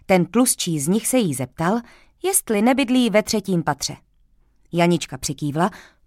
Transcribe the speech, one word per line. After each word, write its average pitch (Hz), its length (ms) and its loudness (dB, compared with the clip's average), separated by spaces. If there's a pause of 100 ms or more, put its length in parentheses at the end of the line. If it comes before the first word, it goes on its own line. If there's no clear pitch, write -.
ten 180 200 4
tlustší 190 540 0
z 139 80 -6
nich 214 180 0
se 254 120 0
jí 175 160 0
zeptal, 165 460 -2 (420)
jestli 233 400 0
nebydlí 247 480 2
ve 208 120 4
třetím 196 400 -2
patře. - 340 -6 (760)
Janička 170 460 0
přikývla, 151 520 -4 (360)